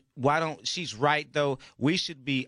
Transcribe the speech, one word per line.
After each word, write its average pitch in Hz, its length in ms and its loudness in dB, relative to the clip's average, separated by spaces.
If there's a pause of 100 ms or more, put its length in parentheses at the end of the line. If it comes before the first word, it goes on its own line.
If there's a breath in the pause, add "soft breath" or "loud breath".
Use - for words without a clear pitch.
(160)
why 139 240 2
don't, 156 260 -4
she's 160 300 -6
right, 147 380 2
though. 143 260 0 (180 loud breath)
We 147 200 2
should 147 260 -8
be 131 240 -2